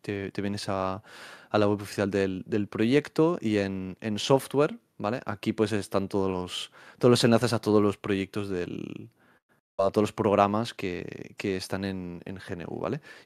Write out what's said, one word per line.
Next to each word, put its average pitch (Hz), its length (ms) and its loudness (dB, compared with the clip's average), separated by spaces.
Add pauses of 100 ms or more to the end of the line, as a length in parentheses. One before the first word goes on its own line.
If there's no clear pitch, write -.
te, 98 320 -6
te 101 100 -4
vienes 101 260 -4
a, 95 360 -2 (460)
a 107 80 4
la 104 100 6
web 104 120 2
oficial 101 300 -2
del, 95 360 0
del 104 200 -2
proyecto 143 760 2
y 107 180 0
en, 95 420 -4
en 104 180 -4
software, 139 580 2 (220)
¿vale? 107 260 -4
Aquí, 104 280 -2
pues, 107 180 0
están 98 380 -2
todos 95 240 0
los, 90 400 -8 (260)
todos 127 120 6
los 120 120 6
enlaces 117 300 4
a 113 80 0
todos 107 200 4
los 101 160 2
proyectos 98 520 -4
del, 90 600 -8 (680)
a 98 140 2
todos 107 100 4
los 104 100 0
programas 101 640 4
que, - 640 -8
que 98 200 -2
están 95 280 -6
en, 92 400 -6
en 95 140 -10
G - 160 -10
N 85 120 -8
U, - 140 -8
¿vale? 123 200 -4 (260)